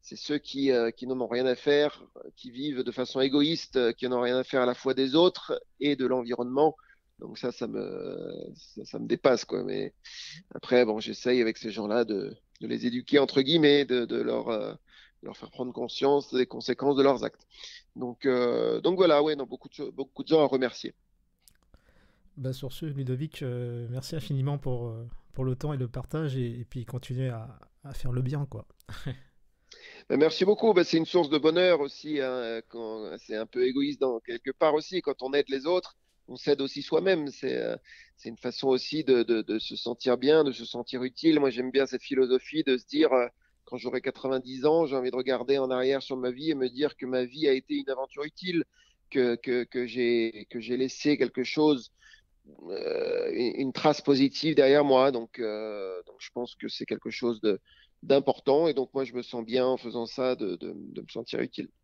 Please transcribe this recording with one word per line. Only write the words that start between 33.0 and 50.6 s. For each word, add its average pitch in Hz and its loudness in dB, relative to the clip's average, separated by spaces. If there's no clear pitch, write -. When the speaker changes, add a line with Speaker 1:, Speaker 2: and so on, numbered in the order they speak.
Speaker 1:
c'est - -10
un 110 -4
peu 123 0
égoïste 139 0
dans, 127 0
quelque 117 -8
part 156 2
aussi, 160 -2
quand 139 -4
on 131 -6
aide 143 2
les 135 -4
autres, 180 -2
on 127 -14
s'aide 139 0
aussi 139 -6
soi-même. 160 0
C'est, 127 -6
euh, 117 -4
c'est 117 -14
une 113 -12
façon 127 -4
aussi 131 0
de, 127 6
de, 113 2
de 107 -2
se 113 -8
sentir 123 0
bien, 147 6
de 135 0
se 113 -12
sentir 120 -8
utile. 151 2
Moi, 135 4
j'aime 127 -2
bien 135 2
cette - -8
philosophie 131 2
de 131 4
se - -8
dire, 147 4
euh, 123 4
quand 123 -12
j'aurai 123 -4
quatre-vingt-dix 131 -4
ans, 160 6
j'ai 139 -2
envie 127 -2
de 127 -6
regarder 127 0
en 131 0
arrière 131 0
sur 131 -6
ma 127 -2
vie 143 -4
et 151 0
me 131 0
dire 135 -2
que 131 -8
ma 127 -2
vie 139 -2
a 135 6
été 131 -2
une 139 -4
aventure 135 -6
utile, 170 -4
que, 123 2
que, 123 -2
que 123 -4
j'ai, 117 0
que 120 -8